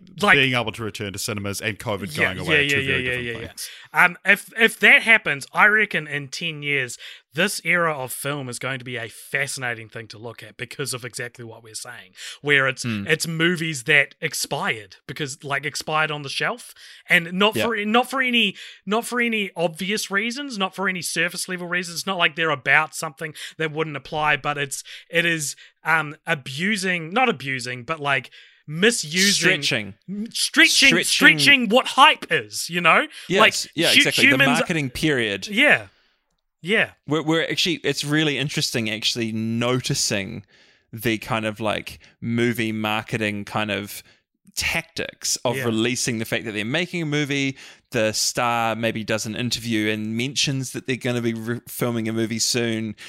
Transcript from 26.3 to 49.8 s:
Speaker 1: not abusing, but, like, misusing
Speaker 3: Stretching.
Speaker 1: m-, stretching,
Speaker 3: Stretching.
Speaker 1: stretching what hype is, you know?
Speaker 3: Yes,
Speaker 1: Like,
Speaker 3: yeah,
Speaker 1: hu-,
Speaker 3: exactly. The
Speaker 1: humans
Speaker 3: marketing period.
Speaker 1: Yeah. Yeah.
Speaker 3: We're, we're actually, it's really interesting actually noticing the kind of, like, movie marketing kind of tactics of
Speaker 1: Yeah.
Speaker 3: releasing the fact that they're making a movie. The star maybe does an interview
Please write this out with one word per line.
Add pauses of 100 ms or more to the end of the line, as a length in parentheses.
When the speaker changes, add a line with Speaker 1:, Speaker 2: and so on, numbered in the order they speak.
Speaker 1:
not
abusing,
but,
like, (340)
misusing
Speaker 3:
Stretching. (160)
Speaker 1:
m-,
stretching,
Speaker 3:
Stretching. (360)
Speaker 1:
stretching
what
hype
is,
you
know? (240)
Speaker 3:
Yes,
Speaker 1:
Like,
Speaker 3:
yeah,
Speaker 1:
hu-,
Speaker 3:
exactly.
The
Speaker 1:
humans (120)
Speaker 3:
marketing
period.
Speaker 1:
Yeah. (720)
Yeah. (140)
Speaker 3:
We're,
we're
actually,
it's
really
interesting
actually
noticing (480)
the
kind
of,
like, (200)
movie
marketing
kind
of (540)
tactics (100)
of
Speaker 1:
Yeah.
Speaker 3:
releasing
the
fact
that
they're
making
a
movie. (340)
The
star
maybe
does
an
interview